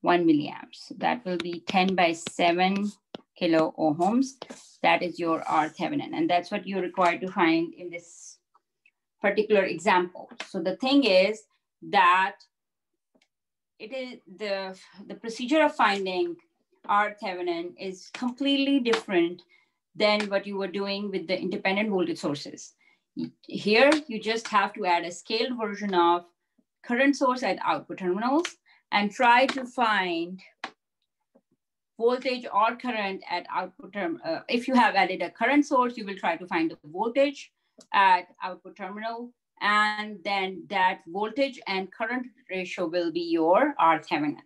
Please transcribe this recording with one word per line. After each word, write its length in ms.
one 240
milliamps. 720
That 260
will 140
be 280
ten 280
by 180
seven 800
kilo 440
ohms. 560
That 200
is 160
your 300
R 220
Thevenin, 420
and 160
that's 220
what 160
you're 160
required 400
to 100
find 400
in 160
this 480
particular 400
example. 680
So 160
the 140
thing 280
is 400
that 480
it 160
is 240
the, 420
the 80
procedure 480
of 120
finding 600
R 340
Thevenin 600
is 320
completely 680
different 600
than 320
what 180
you 120
were 100
doing 420
with 160
the 140
independent 480
voltage 300
sources. 560
Here, 420
you 140
just 280
have 260
to 100
add 200
a 60
scaled 480
version 360
of 320
current 320
source 260
at 220
output 320
terminals 640
and 180
try 360
to 180
find 760
voltage 540
or 240
current 540
at 200
output 440
term. 280
Uh, 180
if 180
you 60
have 200
added 280
a 80
current 340
source, 320
you 80
will 120
try 200
to 100
find 240
the 140
voltage 680
at 360
output 360
terminal, 560
and 640
then 460
that 400
voltage 580
and 240
current 340
ratio 380
will 240
be 220
your 460
R 200
Thevenin. 480